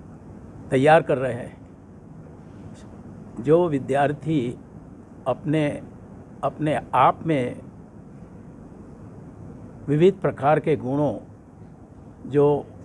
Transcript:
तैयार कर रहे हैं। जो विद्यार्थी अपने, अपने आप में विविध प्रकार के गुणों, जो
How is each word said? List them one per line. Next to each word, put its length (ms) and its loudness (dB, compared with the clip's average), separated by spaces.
तैयार 320 8
कर 160 0
रहे 140 -2
हैं। 340 -12
जो 280 6
विद्यार्थी 920 0
अपने, 560 0
अपने 360 0
आप 320 4
में 360 0
विविध 320 4
प्रकार 400 2
के 160 2
गुणों, 420 0
जो 360 4